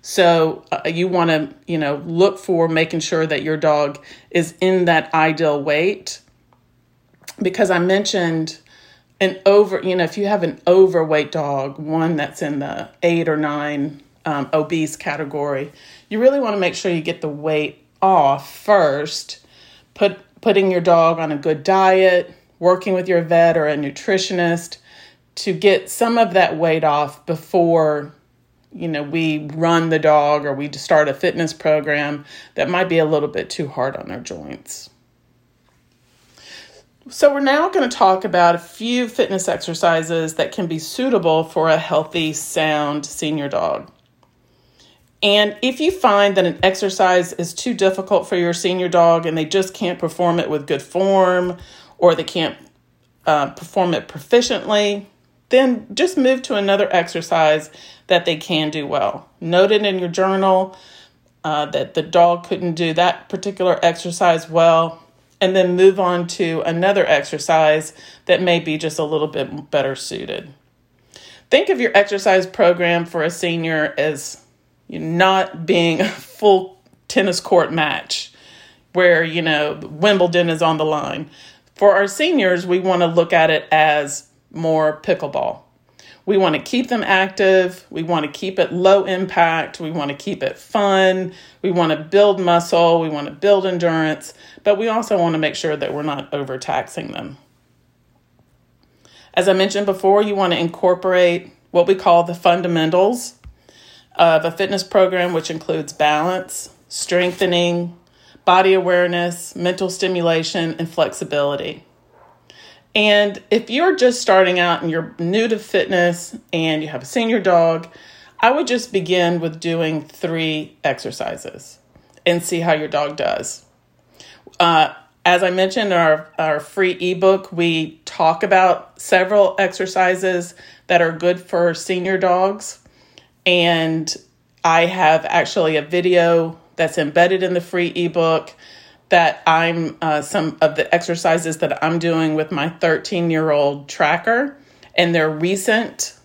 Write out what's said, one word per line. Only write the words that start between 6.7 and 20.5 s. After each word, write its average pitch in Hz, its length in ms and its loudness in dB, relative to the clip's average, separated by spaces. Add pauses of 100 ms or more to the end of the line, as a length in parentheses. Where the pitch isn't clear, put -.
Because 190 300 0
I 180 80 2
mentioned 175 800 -2 (600)
an 190 260 -2
over-, 196 360 4
you 180 140 -2
know, 180 80 0
if 165 140 -6
you 202 100 -2
have 202 160 0
an 156 240 -6
overweight 165 640 4
dog, 143 480 -6
one 160 360 -2
that's 151 260 -6
in 147 180 -4
the - 300 -8 (140)
eight 170 240 2
or 156 100 0
nine, 147 640 -4 (240)
um, 143 280 -4
obese 156 420 -2
category, 143 760 -6 (380)
you 214 100 -4
really 269 200 6
wanna 214 180 -2
make 180 180 -2
sure 190 160 -4
you 170 100 -2
get 165 200 -6
the 151 80 -6
weight 151 540 -6 (180)
off 147 540 2
first, 151 840 0 (540)
put, 202 260 0 (220)
putting 196 300 2